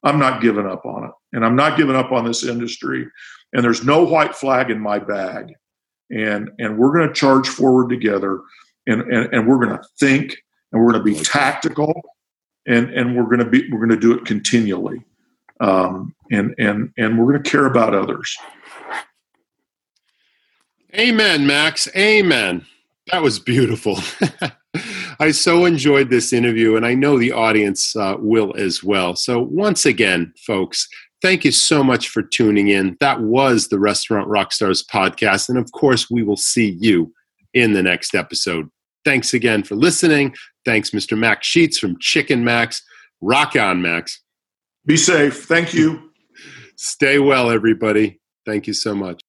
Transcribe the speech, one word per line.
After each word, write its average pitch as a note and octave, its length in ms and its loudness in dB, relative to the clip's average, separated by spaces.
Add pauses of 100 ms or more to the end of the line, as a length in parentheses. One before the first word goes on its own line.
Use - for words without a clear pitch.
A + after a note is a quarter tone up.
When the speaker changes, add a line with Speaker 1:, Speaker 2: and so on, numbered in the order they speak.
Speaker 1:
I'm C#3+ 160 2
not B2+ 240 0
giving G#2 240 0
up F#2+ 180 -10
on A2 200 -10
it. A#2 60 -14 (220)
And A2+ 120 -2
I'm A#2 120 2
not D3+ 220 2
giving C3+ 180 2
up B2+ 160 0
on A#2 140 0
this A#2 180 -6
industry. A#2 640 -6 (480)
And B2 100 0
there's A2+ 200 0
no D3 200 4
white D#3 300 0
flag B2+ 360 -2
in G#2+ 100 -4
my G#2 180 -2
bag. F#2+ 560 -8 (560)
And, G#2+ 480 -6
and G#2+ 180 -6
we're B2+ 180 4
gonna E3 200 0
charge C3 340 2
forward B2+ 400 2
together, G2+ 520 -2 (460)
and, A2+ 160 0
and, A#2 300 -2
and A2+ 140 0
we're B2+ 180 4
gonna G#2 160 -4 (180)
think, C#3 380 0 (360)
and A2+ 100 4
we're A#2 100 6
gonna G#2+ 120 0
be G#2 100 2
Speaker 2:
Okay. - 80 -8
Speaker 1:
tactical, D3+ 760 -2 (680)
and, A#2+ 240 2
and B2 260 -2
we're A#2 140 0
gonna A#2+ 180 2
be, B2+ 220 2
we're A2 100 -4
gonna A2+ 200 2
do A2+ 120 4
it - 120 -2
continually. G2+ 760 -2 (580)
Um, F#2 540 -2 (160)
and, G#2 280 -2
and, A2 380 -2
and A2+ 220 0
we're A#2+ 140 2
gonna C#3+ 120 -2
care C#3+ 220 2
about A#2 280 2
others. - 420 -4 (2500)
Speaker 2:
Amen, G#3+ 520 2
Max. D3 500 0
Amen. D#3+ 720 2 (440)
That F3+ 120 0
was A#2 160 0
beautiful. A2 600 -2 (640)
<laughs> F#3 580 -12
I D#3 120 2
so E3+ 340 2
enjoyed C#3 460 2
this A#2+ 220 0
interview, A2+ 440 2
and A2+ 100 0
I B2 80 0
know C#3 240 2
the A#2+ 140 0
audience, G#2+ 600 0
uh, G2 240 -2
will G#2+ 380 0
as G2 260 -4
well. F#2 340 0
So A#2+ 240 -2
once E3 460 -2
again, F#2+ 460 0 (140)
folks, F#2+ 420 -4 (320)
thank F#3 240 0
you C3 80 4
so D3 320 2
much B2+ 240 2
for A2 140 -4
tuning G#2 460 2
in. F#2+ 320 0
That C3 200 0
was A#2 480 2
the G#2 100 -2
Restaurant G2+ 500 0
Rockstars G2 560 -2
podcast. G2 640 0
And B2 100 0
of A2+ 140 -4
course, C3+ 380 0
we A#2 120 -2
will G2+ 140 0
see G#2 440 -2
you F2+ 320 2 (420)
in A#2 200 2
the F#2+ 80 2
next F2+ 320 -2
episode. E2 540 -4 (360)
Thanks C3+ 300 -2
again A2 280 0
for G2+ 140 -8
listening. D3 580 2 (300)
Thanks, A2 300 -2
Mister G#2+ 220 -4
Max A2 300 -2
Sheets E3 320 2
from F2+ 220 -4
Chicken C3 440 0
Max. A#2 380 -2 (380)
Rock C3+ 360 0
on, F#2+ 260 0
Max. E2+ 380 -6 (640)
Speaker 1:
Be D3+ 100 4
safe. D3 480 2
Thank E3+ 300 -2
you. D#3+ 360 0 (680)
Speaker 2:
Stay C#3+ 420 0
well, C3 320 2
everybody. A2 720 0 (260)
Thank G#2+ 200 -6
you A2 60 -8
so G#2 220 -6
much. F#2 340 -8